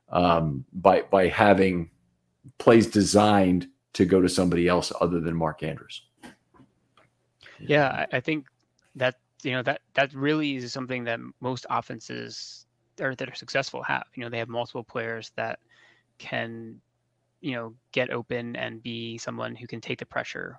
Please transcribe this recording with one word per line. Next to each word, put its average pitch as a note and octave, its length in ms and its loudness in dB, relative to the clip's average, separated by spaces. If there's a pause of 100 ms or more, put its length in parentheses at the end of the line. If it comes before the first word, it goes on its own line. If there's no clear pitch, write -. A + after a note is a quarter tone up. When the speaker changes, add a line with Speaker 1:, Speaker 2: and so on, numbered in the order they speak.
Speaker 1:
um, E2+ 640 2
by, F#2 300 6
by F#2+ 260 4
having F#2+ 600 4 (680)
plays A2+ 280 8
designed G2 840 4 (260)
to G2 100 4
go F#2 160 6
to F#2 80 4
somebody F2 400 2
else F2 220 2 (100)
other F2 200 0
than E2 160 -2
Mark D#2+ 260 -2
Andrews. - 400 -10 (1600)
Speaker 2:
Yeah, C#3 520 2
I, C3+ 40 0
I B2+ 40 -2
think D#3 260 -4 (500)
that, B2+ 200 0 (260)
you C3 100 -4
know, B2+ 100 -2
that, C#3+ 200 -2 (120)
that C#3 200 2
really C#3+ 420 0
is B2 160 -8
something B2+ 320 -8
that A#2 160 -4 (200)
most B2+ 280 -6
offenses A#2 1000 -10 (340)
or C3+ 140 -4
that B2 140 -10
are - 60 -16
successful C3 480 -6
have. C3 220 -4 (100)
You B2 100 -10
know, A#2 60 -10
they A#2 80 -8
have A#2 100 -6
multiple A#2 340 -6
players A2+ 540 -8
that A2+ 220 -6 (600)
can, A2+ 640 -8 (640)
you C#3 100 -6
know, A#2 220 -10 (160)
get B2+ 200 -2
open A#2+ 460 -6
and A2+ 260 -8
be A#2 360 -8
someone A#2 360 -8
who A2+ 120 -16
can A#2 140 -12
take - 180 -8
the - 80 -12
pressure - 520 -8